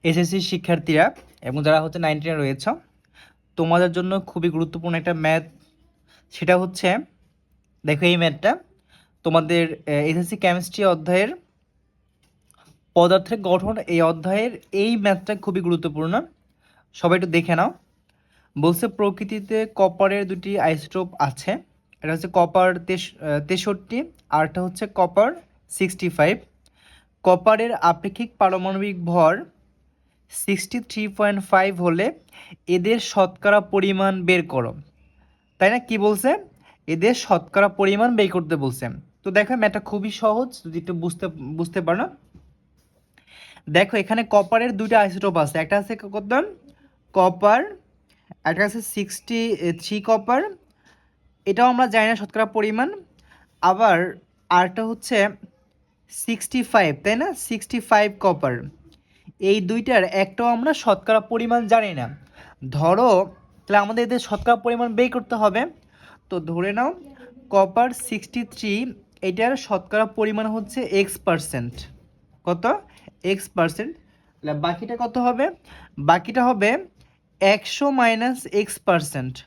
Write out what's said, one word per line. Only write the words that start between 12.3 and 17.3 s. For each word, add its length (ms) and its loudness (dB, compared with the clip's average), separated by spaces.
পদার্থের 460 4
গঠন, 320 0
এই 160 0
অধ্যায়ের 500 0
এই 240 0
ম্যাথটা 360 0
খুবই 160 -2
গুরুত্বপূর্ণ, 540 -2
সবাই 240 2
একটু 180 -2